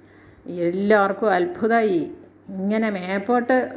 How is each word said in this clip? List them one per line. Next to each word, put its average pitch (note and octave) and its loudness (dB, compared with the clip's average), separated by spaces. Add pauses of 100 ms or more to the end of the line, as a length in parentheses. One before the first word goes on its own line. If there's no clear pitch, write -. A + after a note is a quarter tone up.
(460)
എല്ലാവർക്കും G3 2
അത്ഭുതമായി. F#3 0 (360)
ഇങ്ങനെ G3+ -2
മേപ്പോട്ട് A#3+ 0